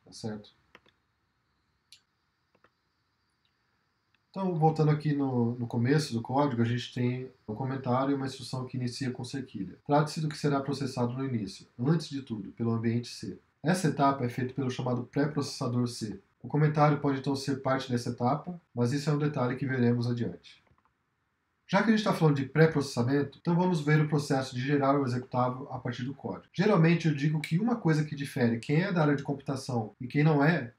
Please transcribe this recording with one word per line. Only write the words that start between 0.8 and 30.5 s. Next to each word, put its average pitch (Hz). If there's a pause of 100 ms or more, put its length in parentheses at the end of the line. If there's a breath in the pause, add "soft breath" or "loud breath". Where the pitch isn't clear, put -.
Então, 185
voltando 156
aqui 151
no, 123
no 120
começo 120
do 113
código, 123
a 117
gente 120
tem 123 (180)
um 107
comentário 127
e -
uma 135
instrução 127
que -
inicia 123
com 123
cerquilha. 117
Trata-se 151
do 156
que -
será 143
processado 123
no 135
início, 110 (120)
antes 156
de 139
tudo, 107
pelo 117
ambiente 117
C. - (240)
Essa 165
etapa 139
é 120
feita 123
pelo 131
chamado 123
pré-processador 127
C. 104 (220)
O 120
comentário 151
pode 135
então 139
ser 127
parte 131
dessa 120
etapa, 147 (120)
mas 120
isso 147
é -
um 143
detalhe 131
que 135
veremos 120
adiante. 117 (1040)
Já 202
que 220
a 214
gente -
tá 190
falando 147
de 127
pré-processamento, 143
então 170
vamos 180
ver 151
o 151
processo 143
de 123
gerar 139
o 139
executável 123
a 123
partir 120
do 135
código. -
Geralmente 170
eu 147
digo 151
que 160
uma 240
coisa 156
que 151
difere 123
quem 151
é 196
da 170
área 147
de -
computação 127
e 123
quem 147
não 147
é, 147